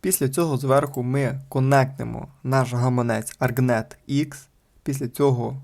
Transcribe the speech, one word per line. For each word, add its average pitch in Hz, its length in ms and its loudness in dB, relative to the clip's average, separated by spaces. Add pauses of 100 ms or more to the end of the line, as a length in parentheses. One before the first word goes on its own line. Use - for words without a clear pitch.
Після 165 280 0
цього 156 280 0
зверху 139 460 0
ми 127 460 -2
конектнемо 131 760 2 (160)
наш 127 300 0
гаманець 120 680 0
Argnet 127 460 0 (240)
X. 139 260 -2 (480)
Після 139 240 -4
цього 127 560 0